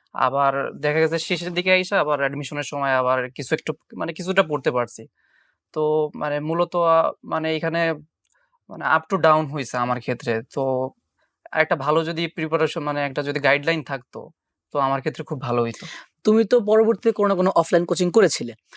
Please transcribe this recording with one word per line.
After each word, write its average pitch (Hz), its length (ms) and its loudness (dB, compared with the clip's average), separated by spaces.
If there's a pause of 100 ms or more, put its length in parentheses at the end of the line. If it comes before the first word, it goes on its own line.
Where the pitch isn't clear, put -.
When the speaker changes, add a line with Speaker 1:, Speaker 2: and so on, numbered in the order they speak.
(140)
Speaker 1:
আবার 135 600 0
দেখা 147 260 -2
গেছে 160 200 0
শেষের 175 340 -4
দিকে 180 180 0
আইসা 185 280 2
আবার 151 200 0
অ্যাডমিশনের 139 440 -4
সময় 139 280 -2
আবার 127 400 2
কিছু 135 240 -4
একটু, - 180 -4 (240)
মানে, 170 160 -6
কিছুটা 180 300 0
পড়তে 147 280 -2
পারছি। 117 360 -4 (680)
তো, 151 420 0
মানে, 151 240 -4
মূলত, 165 360 -2
আ, 165 360 4 (120)
মানে, 160 320 -2
এখানে, 165 380 0 (760)
মানে, 160 160 -10
up 147 180 2 (100)
to 170 100 0
down 156 240 4
হইছে 139 300 -6
আমার 123 220 0
ক্ষেত্রে। 117 420 -2 (120)
তো 131 380 -2 (600)
একটা 160 240 2
ভালো 151 280 0
যদি 165 240 -4
প্রিপারেশন, 160 560 -2
মানে, 147 180 -4
একটা 143 220 -4
যদি 143 160 -4
গাইডলাইন 143 440 0
থাকতো, 131 460 -12 (420)
তো 147 80 -2
আমার 135 200 0
ক্ষেত্রে 131 240 -6
খুব 139 180 -8
ভালো 123 200 -2
হইতো। 117 240 -6 (380)
Speaker 2:
তুমি 220 220 4
তো 247 140 4
পরবর্তীতে 220 520 4
কোনো 202 180 0
না 196 60 2
কোনো 180 140 2
অফলাইন 170 360 4
কোচিং 175 260 0
করেছিলে, 156 420 2 (240)